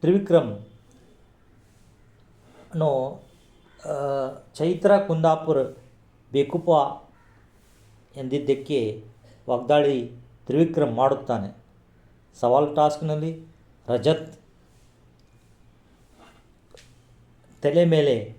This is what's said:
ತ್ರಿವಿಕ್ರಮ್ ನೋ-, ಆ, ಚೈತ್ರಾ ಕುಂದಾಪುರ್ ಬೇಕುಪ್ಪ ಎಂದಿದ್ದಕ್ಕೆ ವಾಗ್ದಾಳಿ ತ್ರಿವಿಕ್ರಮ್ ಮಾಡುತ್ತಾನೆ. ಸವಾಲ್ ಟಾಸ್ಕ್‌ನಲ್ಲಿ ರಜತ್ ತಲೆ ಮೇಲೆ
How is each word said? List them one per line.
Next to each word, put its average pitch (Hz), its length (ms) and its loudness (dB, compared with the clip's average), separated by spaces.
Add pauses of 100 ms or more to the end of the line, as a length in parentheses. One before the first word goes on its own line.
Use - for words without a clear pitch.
ತ್ರಿವಿಕ್ರಮ್ 170 580 2 (2250)
ನೋ-, 143 380 0 (760)
ಆ, 151 60 -4 (600)
ಚೈತ್ರಾ 180 440 2
ಕುಂದಾಪುರ್ 160 800 0 (540)
ಬೇಕುಪ್ಪ 143 360 -2 (1500)
ಎಂದಿದ್ದಕ್ಕೆ 135 880 -2 (440)
ವಾಗ್ದಾಳಿ 127 640 0 (340)
ತ್ರಿವಿಕ್ರಮ್ 151 500 0
ಮಾಡುತ್ತಾನೆ. 120 600 -2 (840)
ಸವಾಲ್ 147 360 2
ಟಾಸ್ಕ್‌ನಲ್ಲಿ 151 720 -2 (420)
ರಜತ್ 123 520 -2 (3250)
ತಲೆ 156 220 4
ಮೇಲೆ 143 540 2